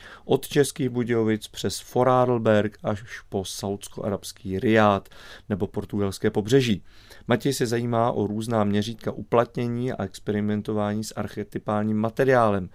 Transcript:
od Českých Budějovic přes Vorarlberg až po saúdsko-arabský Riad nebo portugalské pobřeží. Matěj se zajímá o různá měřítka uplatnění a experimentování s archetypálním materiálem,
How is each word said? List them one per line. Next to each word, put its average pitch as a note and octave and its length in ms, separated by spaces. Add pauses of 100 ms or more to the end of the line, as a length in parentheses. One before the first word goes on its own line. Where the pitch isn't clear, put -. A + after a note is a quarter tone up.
(240)
od - 240
Českých C#3 400
Budějovic A2+ 600
přes - 460
Vorarlberg B2 880
až A2 220 (240)
po G2 160
saúdsko-arabský - 1160
Riad G#2+ 480 (400)
nebo G2 180
portugalské G2+ 640
pobřeží. A2 520 (460)
Matěj C3+ 240
se B2+ 140
zajímá A#2+ 460
o G#2 140
různá A2 380
měřítka G#2 480
uplatnění A#2+ 800
a - 120
experimentování G#2 1000
s - 120
archetypálním G#2+ 800
materiálem, A2+ 800